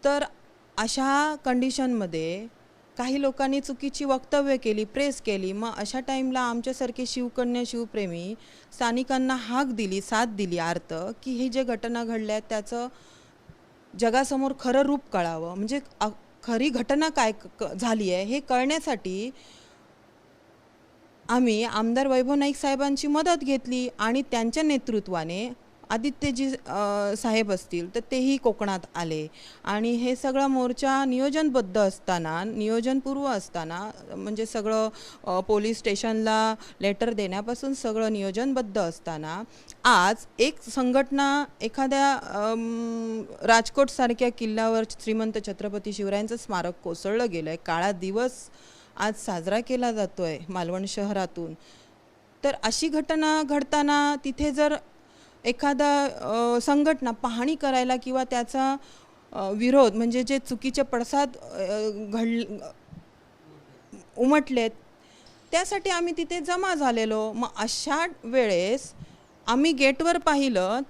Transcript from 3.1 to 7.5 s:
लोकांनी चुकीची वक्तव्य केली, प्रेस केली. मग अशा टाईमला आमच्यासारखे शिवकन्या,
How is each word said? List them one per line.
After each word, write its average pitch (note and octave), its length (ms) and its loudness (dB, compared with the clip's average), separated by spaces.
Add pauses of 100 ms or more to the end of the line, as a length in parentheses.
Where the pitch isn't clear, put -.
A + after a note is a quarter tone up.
लोकांनी C4+ 380 2
चुकीची C#4 440 -6
वक्तव्य C#4 520 2
केली, G#3+ 280 0
प्रेस C#4 360 -2
केली. F#3+ 320 -2
मग G#3+ 160 -4 (100)
अशा A#3 220 -4
टाईमला C4 400 -2
आमच्यासारखे B3 680 -2
शिवकन्या, B3 600 -2